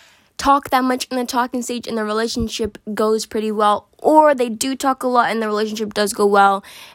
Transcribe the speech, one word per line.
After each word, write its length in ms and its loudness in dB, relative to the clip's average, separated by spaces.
talk 320 2
that 160 2
much 260 -2
in 60 -4
the 80 -4
talking 360 -4
stage, 260 -8
and 100 -6
the 80 -4
relationship 720 -4
goes 320 0
pretty 260 -4
well, 460 0
or 360 6
they 140 0
do 280 -6
talk 280 -2
a 40 -2
lot 240 2
and 100 -2
the 60 -2
relationship 460 -4
does 200 -2
go 120 0
well, 380 4